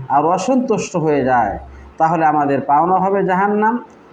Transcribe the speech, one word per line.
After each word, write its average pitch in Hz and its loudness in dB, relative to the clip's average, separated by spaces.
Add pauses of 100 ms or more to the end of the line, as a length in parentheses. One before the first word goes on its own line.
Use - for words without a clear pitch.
আর 143 2
অসন্তুষ্ট 208 0
হয়ে 147 0
যায়, 120 0 (380)
তাহলে 160 0
আমাদের 143 0
পাওনা 160 2
হবে 190 0
জাহান্নাম। 208 0 (300)